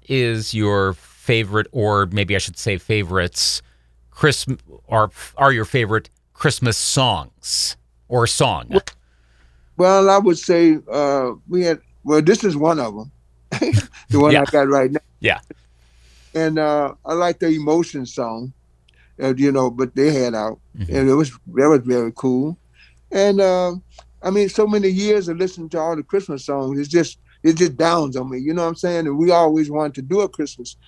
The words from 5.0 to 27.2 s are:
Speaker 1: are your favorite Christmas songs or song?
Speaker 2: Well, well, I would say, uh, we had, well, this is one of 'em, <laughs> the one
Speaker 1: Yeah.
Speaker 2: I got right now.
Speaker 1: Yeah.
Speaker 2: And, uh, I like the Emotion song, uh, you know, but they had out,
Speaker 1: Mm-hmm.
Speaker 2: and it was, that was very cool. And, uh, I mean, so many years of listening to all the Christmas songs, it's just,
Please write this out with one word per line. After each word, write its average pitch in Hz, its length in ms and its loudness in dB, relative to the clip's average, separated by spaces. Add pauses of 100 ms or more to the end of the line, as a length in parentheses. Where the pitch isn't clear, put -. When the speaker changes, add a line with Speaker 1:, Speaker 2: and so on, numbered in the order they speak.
Speaker 1:
are 139 160 4
your 110 120 -2
favorite 110 460 -2 (220)
Christmas 127 440 -2
songs - 1000 -2 (320)
or 117 180 2
song? 110 440 -2
Speaker 2:
Well, 190 120 2 (920)
well, 190 340 4
I 196 80 6
would 185 200 2
say, 170 400 4 (120)
uh, 139 420 -2 (160)
we 180 140 0
had, 165 180 -2 (240)
well, 151 160 2
this 190 220 4
is 180 140 0
one 156 240 0
of 110 180 -6
'em, 117 120 -16 (400)
<laughs> - 0 - (600)
the 143 80 4
one 147 140 6
Speaker 1:
Yeah. 139 100 4
Speaker 2:
I 139 80 -2
got 139 180 2
right 135 220 2
now. 147 100 -6 (200)
Speaker 1:
Yeah. - 200 0 (920)
Speaker 2:
And, 160 240 -2
uh, 147 360 0 (100)
I 147 100 -8
like 175 240 -2
the 170 100 -2
Emotion 156 580 -2
song, 120 460 -10 (680)
uh, 131 140 0
you 139 160 2
know, 131 180 2
but 123 240 -4
they 147 180 2
had 123 220 -2
out, 110 240 -6 (180)
Speaker 1:
Mm-hmm. 95 180 -6
Speaker 2:
and 135 140 2
it 131 60 4
was, 147 160 2
that - 380 0
was 151 160 6
very 120 320 -2
cool. 135 420 -2 (540)
And, 196 280 2
uh, 180 360 2 (460)
I 185 80 -4
mean, 202 180 2
so 214 180 2
many 208 220 0
years 196 400 0
of 165 80 -6
listening 175 340 -6
to 170 80 -6
all 160 180 -2
the 147 60 -10
Christmas 165 420 -6
songs, 139 340 -4
it's 143 100 -6
just, 160 300 0 (240)